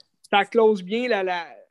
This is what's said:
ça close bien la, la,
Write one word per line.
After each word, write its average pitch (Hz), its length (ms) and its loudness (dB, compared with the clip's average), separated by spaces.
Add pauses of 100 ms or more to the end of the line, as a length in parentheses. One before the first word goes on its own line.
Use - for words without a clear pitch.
(300)
ça 208 160 2
close 220 360 2
bien 220 240 -4
la, 208 160 -2
la, 180 240 -6 (240)